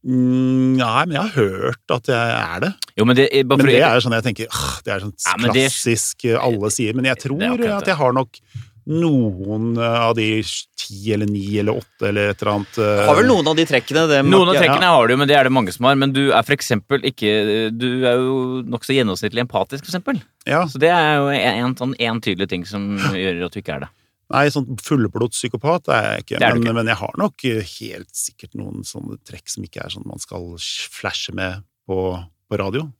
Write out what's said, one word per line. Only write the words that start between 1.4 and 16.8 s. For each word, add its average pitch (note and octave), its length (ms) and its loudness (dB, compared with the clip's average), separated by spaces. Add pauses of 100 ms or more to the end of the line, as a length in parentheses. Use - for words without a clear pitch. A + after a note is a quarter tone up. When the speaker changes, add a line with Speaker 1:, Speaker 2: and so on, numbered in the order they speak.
Speaker 1:
at A#2+ 160 -6
jeg A#2 260 0
er F2 240 -4
det. E3+ 60 -2 (320)
Speaker 2:
Jo, A2 100 4
men B2 80 6
det C3+ 60 8 (100)
er C3+ 160 4
bare C3+ 80 4
Speaker 1:
Men C#3 80 6
Speaker 2:
fordi B2+ 140 6
Speaker 1:
det D3 80 6
er A#2 100 4
jo A#2 80 2
sånn A#2+ 80 0
jeg A2+ 140 0
tenker, A2 260 -6
Åh, C#3 220 -6 (100)
det A2+ 80 -4
er F#2+ 80 -4
sånn G#2 160 -10
Speaker 2:
Ja, F#2 240 -2
men A#2+ 140 2
det C3 100 4
Speaker 1:
klassisk, - 640 -2
eh, A2+ 80 2
alle A2 320 0
sier, A2 240 -4
men B2+ 160 -2
jeg B2+ 80 0
Speaker 2:
Det - 80 -14
er C#3 60 -4
Speaker 1:
tror D3+ 100 -4
Speaker 2:
akkurat A#3 380 -2
Speaker 1:
at - 80 -8
Speaker 2:
det. - 20 -2
Speaker 1:
jeg F3 140 0
har B2+ 100 2
nok C3 240 -4 (480)
noen, A2+ 800 0 (160)
eh, A#2 240 0
av A#2 80 2
de A2 140 0 (500)
ti G2+ 340 -10
eller G#2 140 0
ni G2+ 320 -2
eller G#2 240 0
åtte - 300 -8
eller G#2 240 0
et - 80 -10
eller G2+ 100 0
annet, G2+ 240 -6
eh. G#2 300 2
Speaker 3:
Har D3 100 8
vel A3 140 6
noen E3+ 180 4
av D#3+ 80 2
de E3 80 4
trekkene, D3+ 420 2
det C#3+ 220 4
Speaker 2:
Noen F#3 200 6
av F#3 40 2
Speaker 3:
ja. - 80 2
Speaker 2:
trekkene D3+ 320 4
har A#2+ 160 6
du, B2+ 80 4
men C#3+ 100 2
det D3 120 6
er C3+ 100 6
det C3+ 80 2
mange G2 160 0
som A#2+ 160 -4
har. C#3 60 4
Men C3+ 180 0
du C#3 180 2
er A#2 140 4
for C#3+ 80 2
eksempel B2+ 480 -2